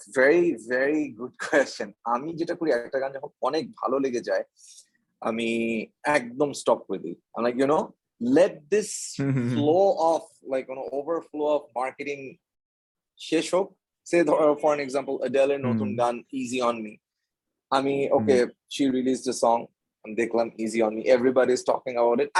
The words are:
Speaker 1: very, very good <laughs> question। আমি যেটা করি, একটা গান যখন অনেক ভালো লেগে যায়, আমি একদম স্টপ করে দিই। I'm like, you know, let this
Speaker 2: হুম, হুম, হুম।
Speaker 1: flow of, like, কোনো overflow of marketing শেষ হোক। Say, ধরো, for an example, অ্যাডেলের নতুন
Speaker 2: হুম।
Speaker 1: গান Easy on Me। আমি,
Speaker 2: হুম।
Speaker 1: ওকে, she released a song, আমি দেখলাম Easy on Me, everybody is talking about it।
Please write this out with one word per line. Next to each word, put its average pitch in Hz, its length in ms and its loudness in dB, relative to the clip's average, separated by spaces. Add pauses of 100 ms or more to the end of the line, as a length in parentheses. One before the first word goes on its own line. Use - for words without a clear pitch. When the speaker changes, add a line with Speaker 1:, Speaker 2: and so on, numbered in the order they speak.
(180)
Speaker 1:
very, 156 380 6 (140)
very 135 460 0
good 120 240 -10
<laughs> - 120 -8
question। 120 400 0 (120)
আমি 127 300 -4
যেটা 170 220 -6
করি, 165 160 -2
একটা 120 280 -2
গান 135 120 -4
যখন 135 160 -14 (140)
অনেক 131 300 -2
ভালো 120 280 -4
লেগে 123 220 -2
যায়, 98 220 -2 (800)
আমি 113 640 -2 (180)
একদম 131 500 -2
স্টপ - 340 0
করে 95 120 -6
দিই। 85 160 -10 (220)
I'm 117 100 -2
like, 123 180 0
you 139 60 2
know, 185 200 0 (420)
let 180 420 2
this - 440 -4
Speaker 2:
হুম, 139 140 0
হুম, 131 100 0
হুম। 120 80 -2
Speaker 1:
flow 160 640 2
of, - 380 -8
like, 131 120 -2
কোনো 131 160 -10
overflow 147 680 -6
of 143 340 -2
marketing 135 540 -8 (800)
শেষ - 360 -2
হোক। 190 240 0 (360)
Say, 170 120 6
ধরো, 147 380 4
for 151 140 4
an 143 80 -4
example, 135 320 -4
অ্যাডেলের 135 420 2
নতুন 113 280 0
Speaker 2:
হুম। 104 80 -4
Speaker 1:
গান 120 280 -2 (120)
Easy 123 360 -2
on 113 120 -6
Me। 107 120 -14 (760)
আমি, 139 400 0
Speaker 2:
হুম। 110 140 2
Speaker 1:
ওকে, 123 220 4
she - 440 -2
released 127 400 0
a 117 40 -4 (100)
song, 117 220 2 (380)
আমি 110 120 -12
দেখলাম 117 340 -2 (120)
Easy 113 200 -2
on 107 140 2
Me, 110 60 -6
everybody 127 480 4
is 127 120 2
talking 120 360 -4
about 117 200 2
it। 143 100 0 (120)